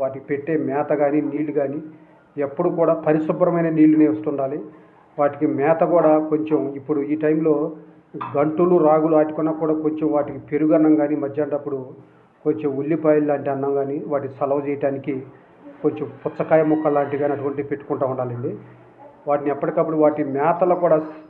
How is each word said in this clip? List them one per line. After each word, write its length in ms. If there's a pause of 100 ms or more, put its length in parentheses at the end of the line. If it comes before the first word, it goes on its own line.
వాటికి 240
పెట్టే 320
మేత 380
కానీ, 260
నీళ్లు 320
కానీ 300 (560)
ఎప్పుడు 300
కూడా 260
పరిశుభ్రమైన 760
నీళ్ళునే 420
ఇస్తుండాలి. 500 (580)
వాటికి 280
మేత 340
కూడా 380
కొంచెం, 560
ఇప్పుడు 260
ఈ 160
టైంలో 560 (680)
గంటులు, 380
రాగులు 400
ఆటుకున్నా 360
కూడా 220
కొంచెం 380
వాటికి 260
పెరుగన్నం 580
కానీ, 200
మధ్యాహ్నప్పుడు 720 (580)
కొంచెం 320
ఉల్లిపాయలు 500
లాంటి 240
అన్నం 240
కానీ, 320
వాటి 220
సలవ 400
చేయటానికి 540 (600)
కొంచెం 260 (180)
పుచ్చకాయ 360
ముక్క 260
లాంటివి 300
కానీ 140
అటువంటివి 360
పెట్టుకుంటూ 380
ఉండాలండి. 500 (720)
వాటిని 220
ఎప్పటికప్పుడు 460
వాటి 280
మేతలో 500
కూడా 240 (320)